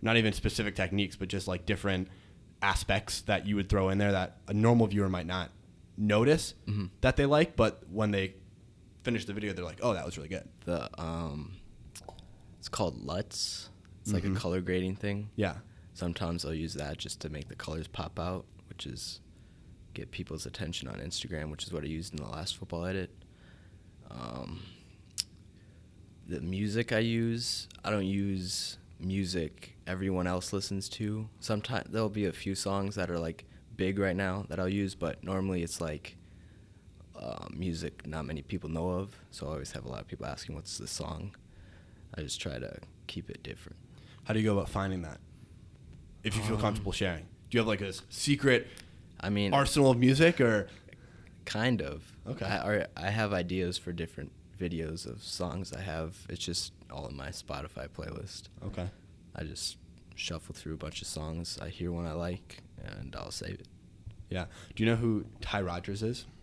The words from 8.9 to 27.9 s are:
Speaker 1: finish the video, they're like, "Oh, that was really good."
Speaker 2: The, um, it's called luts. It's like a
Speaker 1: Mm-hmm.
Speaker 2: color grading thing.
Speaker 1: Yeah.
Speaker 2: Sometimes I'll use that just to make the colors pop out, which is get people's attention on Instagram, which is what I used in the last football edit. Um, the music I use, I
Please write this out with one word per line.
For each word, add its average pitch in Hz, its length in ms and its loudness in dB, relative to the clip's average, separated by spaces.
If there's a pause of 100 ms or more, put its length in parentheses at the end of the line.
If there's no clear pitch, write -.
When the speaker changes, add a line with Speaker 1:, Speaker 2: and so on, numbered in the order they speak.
Speaker 1:
finish 110 200 0
the - 80 -6
video, 104 200 -2
they're 90 120 -4
like, 80 160 -8
"Oh, 117 140 4
that 80 100 -2
was 82 120 -6
really 76 120 -8
good." 85 200 -6 (160)
Speaker 2:
The, 85 260 -2 (100)
um, 82 560 -4 (1000)
it's - 100 -12
called 76 320 -2
luts. - 720 -4 (320)
It's 104 100 -2
like 90 120 2
a - 20 2
Speaker 1:
Mm-hmm. 95 100 2
Speaker 2:
color 92 240 0
grading 92 360 2
thing. 104 400 -4
Speaker 1:
Yeah. 95 220 2 (360)
Speaker 2:
Sometimes 87 500 -2
I'll 76 80 -2
use 80 220 -2
that 73 240 -4
just - 220 -8
to 76 80 -6
make 73 200 -8
the - 60 -12
colors 80 320 -6
pop - 320 -8
out, 90 260 -2 (240)
which - 180 -12
is - 340 -10 (720)
get - 160 -10
people's - 360 -6
attention - 420 -6
on 52 100 -8
Instagram, 78 520 -4
which 78 140 -8
is - 80 -8
what 78 120 -2
I - 20 -4
used 80 260 -4
in 78 60 -6
the 76 100 -6
last 82 280 -6
football 85 300 -6
edit. 92 240 -2 (1000)
Um, 62 520 -8 (1600)
the 85 140 -4
music 101 520 0
I 113 60 4
use, 117 720 0 (160)
I - 60 0